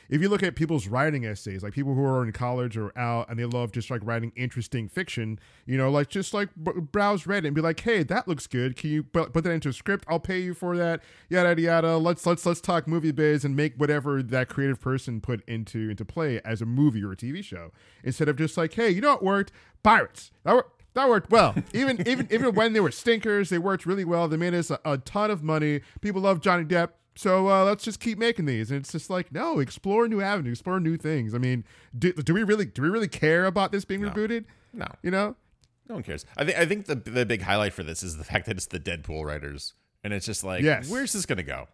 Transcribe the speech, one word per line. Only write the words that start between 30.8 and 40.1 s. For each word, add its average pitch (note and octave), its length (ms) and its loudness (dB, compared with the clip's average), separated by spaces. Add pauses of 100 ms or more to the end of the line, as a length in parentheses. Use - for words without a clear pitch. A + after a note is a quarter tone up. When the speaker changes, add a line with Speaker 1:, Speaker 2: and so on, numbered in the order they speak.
Speaker 1:
new E3 160 0
things. C3+ 380 -2
I A#2+ 40 0
mean, B2+ 260 0 (320)
do, F3+ 160 2
do D3+ 200 -4
we G#3 100 0
really, G#3 220 2
do B2 160 -8
we D3 80 2
really G#3 200 0
care E3 360 2
about F#3+ 280 0
this G3 120 -2
being G3 160 -4
Speaker 2:
No. G#3 100 -4
Speaker 1:
rebooted? A3 360 -2 (260)
Speaker 2:
No. - 140 -8 (160)
Speaker 1:
You E3+ 80 -2
know? G#3 260 0 (520)
Speaker 2:
No A3+ 80 -10
one A#2+ 80 -8
cares. - 200 -8 (120)
I D3 80 0
think, E3 140 0
I E3+ 60 6
think G3+ 220 -2
the, D3+ 80 -2
the A#2+ 320 -2
big G2+ 160 -2
highlight G2+ 320 0
for F#2+ 80 -10
this D#2+ 200 -8
is E2 140 -8
the D2+ 80 -10
fact - 220 -4
that G#2 100 -6
it's - 100 -10
the F2+ 140 -8
Deadpool D#2 460 -8
writers. D2 480 -10 (280)
And G2+ 120 -6